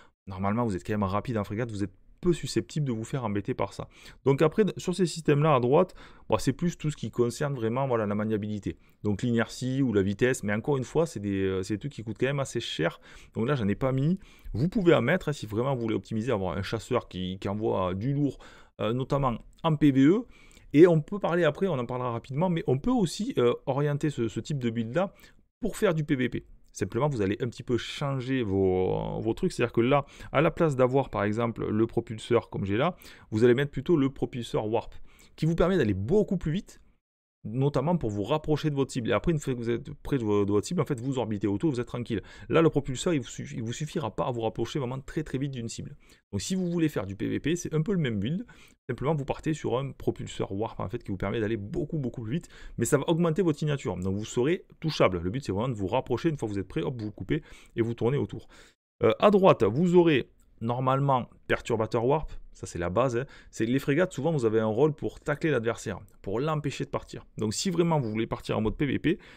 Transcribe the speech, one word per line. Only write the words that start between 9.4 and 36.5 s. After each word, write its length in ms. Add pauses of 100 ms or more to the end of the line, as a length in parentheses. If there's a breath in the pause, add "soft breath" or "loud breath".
ou 140
la 80
vitesse, 400
mais 100
encore 240
une 80
fois, 220
c'est 120
des, 220
euh, 220
c'est 140
des 20
trucs 140
qui 120
coûtent 160
quand 60
même 120
assez 220
cher. 400 (320 loud breath)
Donc 160
là, 60
j'en 140
ai 60
pas 180
mis. 260 (340 loud breath)
Vous 160
pouvez 260
en 60
mettre, 300
hein, 20
si 140
vraiment 280
vous 60
voulez 140
optimiser, 360
avoir 280
un 40
chasseur 460
qui, 300
qui 100
envoie, 440
euh, 20
du 180
lourd, 260 (440 loud breath)
euh, 100
notamment 460 (240)
en 140
P 140
V 120
E. 240 (480 soft breath)
Et 120
on 140
peut 200
parler 240
après, 240
on 100
en 80
parlera 260
rapidement, 380
mais 160
on 120
peut 120
aussi, 480
euh, 160 (100)
orienter 460
ce, 180
ce 120
type 180
de 100
build-là 460 (480 loud breath)
pour 160
faire 160
du 100
P 120
V 120
P. 160 (280)
Simplement, 360
vous 120
allez 200
un 80
petit 160
peu 140
changer 640
vos, 720
vos 160
trucs. 160
C'est-à-dire 220
que 80
là, 240 (260 loud breath)
à 100
la 120
place 240
d'avoir, 340
par 140
exemple, 440
le 200
propulseur 600
comme 160
j'ai 120
là, 180 (380 loud breath)
vous 100
allez 120
mettre 180
plutôt 240
le 120
propulseur 600
Warp, 260 (400 soft breath)
qui 120
vous 100
permet 200
d'aller 180
beaucoup 420
plus 160